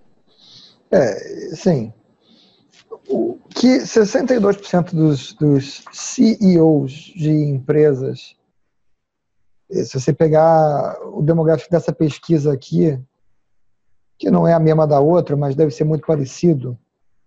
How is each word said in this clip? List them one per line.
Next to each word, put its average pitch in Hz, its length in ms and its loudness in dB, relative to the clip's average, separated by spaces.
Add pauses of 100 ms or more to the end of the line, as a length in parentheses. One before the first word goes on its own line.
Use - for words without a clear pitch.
(880)
É, 139 640 -2
sim. 131 380 -2 (1120)
O - 300 -4 (120)
que - 320 2
sessenta 233 520 0
e 240 60 0
dois 202 160 0
por - 100 -20
cento 175 300 -2
dos, 156 380 0
dos 143 580 -2
C - 480 0
E 185 180 4
Os 147 360 2
de 151 380 -6
empresas, 143 1040 -2 (1300)
e 123 140 -4
se 131 160 -8
você 151 140 -2
pegar 156 840 2 (160)
o 104 80 -6
demográfico 160 480 0
dessa 170 220 -2
pesquisa 151 600 -2
aqui, 156 460 -2 (1200)
que - 140 -2
não 170 140 4
é 170 80 4
a 165 60 2
mesma 156 260 2
da 143 140 2
outra, 151 380 2
mas 139 180 -4
deve 151 160 2
ser 151 140 -4
muito 151 200 -2
parecido, 139 720 -2 (500)